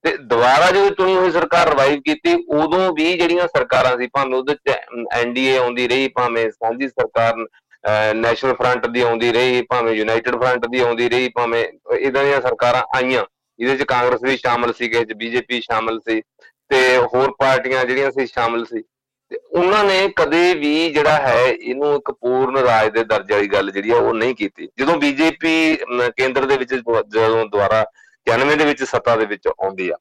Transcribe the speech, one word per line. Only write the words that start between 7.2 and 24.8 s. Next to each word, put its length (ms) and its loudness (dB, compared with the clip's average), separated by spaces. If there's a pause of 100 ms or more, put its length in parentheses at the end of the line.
ਅਹ, 800 -4
ਨੈਸ਼ਨਲ 400 0
ਫਰੰਟ 320 0
ਦੀ 140 -2
ਆਉਂਦੀ 320 0
ਰਹੀ, 300 2
ਭਾਵੇਂ 320 -2
ਯੂਨਾਈਟਿਡ 420 -2
ਫਰੰਟ 300 0
ਦੀ 140 -2
ਆਉਂਦੀ 280 0
ਰਹੀ, 200 0
ਭਾਵੇਂ 360 -2 (340)
ਇੱਦਾਂ 260 0
ਦੀਆਂ 160 2
ਸਰਕਾਰਾਂ 420 0 (140)
ਆਈਆਂ, 280 0 (360)
ਇਹਦੇ 160 0
'ਚ 60 -4
ਕਾਂਗਰਸ 400 0
ਵੀ 140 0
ਸ਼ਾਮਲ 360 -2
ਸੀ, 160 -6
ਕਿਸੇ 160 0
'ਚ 80 -10
ਬੀਜੇਪੀ 480 -4
ਸ਼ਾਮਲ 400 -4
ਸੀ 200 -2 (480)
ਤੇ 300 2
ਹੋਰ 400 0
ਪਾਰਟੀਆਂ 460 0
ਜਿਹੜੀਆਂ 260 -2
ਸੀ 160 -2
ਸ਼ਾਮਲ 380 -4
ਸੀ। 180 -10 (460)
ਤੇ 80 -12 (140)
ਉਹਨਾਂ 340 2
ਨੇ 320 2
ਕਦੇ 380 2
ਵੀ 360 0
ਜਿਹੜਾ 220 2
ਹੈ 340 2
ਇਹਨੂੰ 500 -2
ਇੱਕ 140 -6
ਪੂਰਨ 460 -2
ਰਾਜ 320 2
ਦੇ 160 0
ਦਰਜੇ 300 -2
ਵਾਲੀ 120 2
ਗੱਲ 240 0
ਜਿਹੜੀ 200 -4
ਆ 60 4
ਉਹ 180 2
ਨਹੀਂ 200 -2
ਕੀਤੀ। 340 -8 (100)
ਜਦੋਂ 180 0